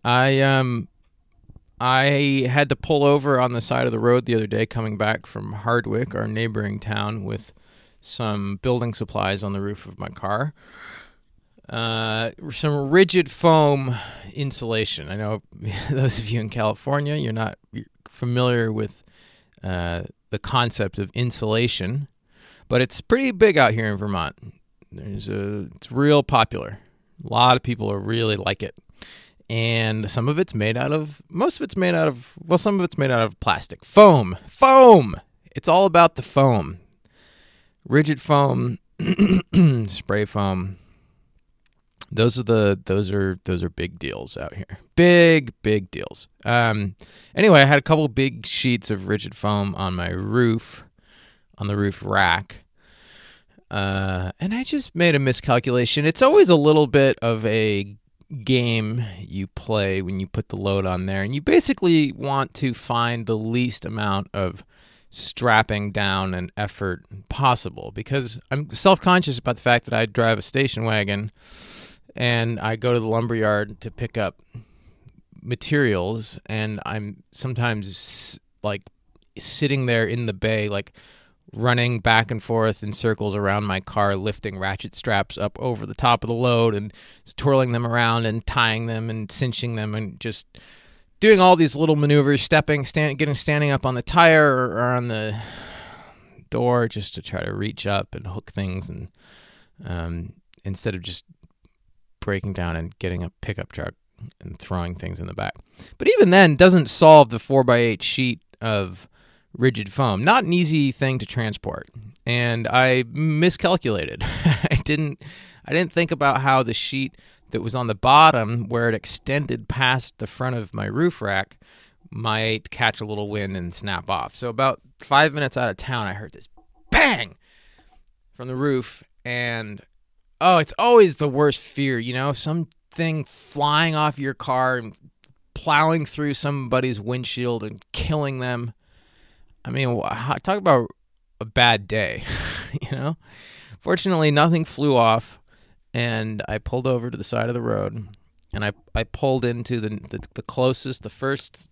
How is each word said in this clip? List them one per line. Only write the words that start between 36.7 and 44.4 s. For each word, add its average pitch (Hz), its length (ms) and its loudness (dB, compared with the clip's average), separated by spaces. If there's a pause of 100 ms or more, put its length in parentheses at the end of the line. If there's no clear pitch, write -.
Rigid 147 340 2
foam, 127 580 2 (200)
<clears throat> 170 920 4
spray 104 360 -2
foam. 95 520 -4 (1300)
Those 117 280 0
are 123 60 -4
the, 101 400 2
those 95 280 -2
are, 95 320 -2
those 90 180 -4
are 87 60 -4
big 85 300 -10
deals 60 380 -10
out - 180 -10